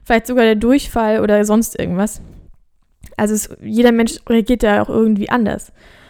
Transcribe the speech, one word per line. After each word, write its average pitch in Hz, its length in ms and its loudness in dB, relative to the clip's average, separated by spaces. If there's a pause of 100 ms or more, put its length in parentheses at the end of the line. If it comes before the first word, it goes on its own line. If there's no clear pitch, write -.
vielleicht 233 240 0
sogar 247 160 2
der 220 120 4
Durchfall 226 680 0
oder 208 240 2
sonst 220 340 -2
irgendwas. 180 420 -4 (960)
Also 214 160 -2
es, 214 160 -6 (120)
jeder 233 300 2
Mensch 226 360 0
reagiert 226 360 0
da 208 180 2
auch 208 80 -4
irgendwie 220 400 0
anders. - 420 -4 (380)